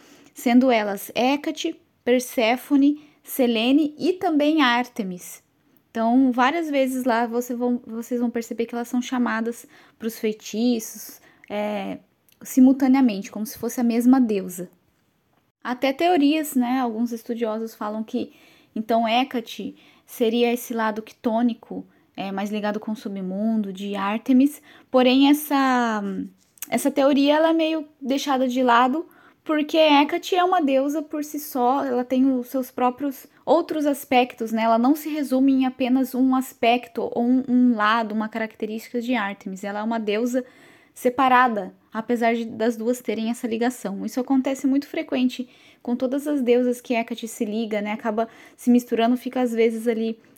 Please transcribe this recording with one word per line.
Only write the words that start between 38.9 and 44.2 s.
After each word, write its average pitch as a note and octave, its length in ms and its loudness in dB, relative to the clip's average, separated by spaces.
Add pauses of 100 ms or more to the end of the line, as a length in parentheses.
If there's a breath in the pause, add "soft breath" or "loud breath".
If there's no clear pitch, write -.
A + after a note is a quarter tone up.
de B3 140 -2
Ártemis. G3 500 -6
Ela G3+ 140 -6
é G#3+ 40 -6
uma A3+ 160 -2
deusa A#3+ 460 -2 (480 loud breath)
separada, B3 840 2 (160)
apesar A3+ 420 0
de, A#3 120 -4
das A3 320 -2
duas A#3+ 240 -2
terem A3 280 -4
essa A#3+ 160 -6
ligação. A3 600 -4
Isso A3 140 -6
acontece C4+ 460 0